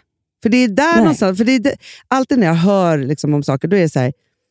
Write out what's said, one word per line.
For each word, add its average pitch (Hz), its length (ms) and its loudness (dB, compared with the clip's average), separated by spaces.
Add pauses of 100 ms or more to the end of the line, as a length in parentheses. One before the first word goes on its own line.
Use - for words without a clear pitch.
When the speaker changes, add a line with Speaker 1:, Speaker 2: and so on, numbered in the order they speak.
(440)
Speaker 1:
För 233 60 0
det 247 80 2
är 254 100 2
där 226 240 0
Speaker 2:
Nej. 226 60 4
Speaker 1:
någonstans, 190 400 0
för 220 80 0
det 254 60 0
är 262 80 2
det, - 160 -2 (320)
alltid 262 320 0
när 185 80 2
jag 160 60 2
hör 175 440 2
liksom 143 360 -4
om 147 100 0
saker, 139 240 -4
då 185 100 0
är 185 40 2
det 160 80 0
så 139 100 -4
här, 127 140 -2 (380)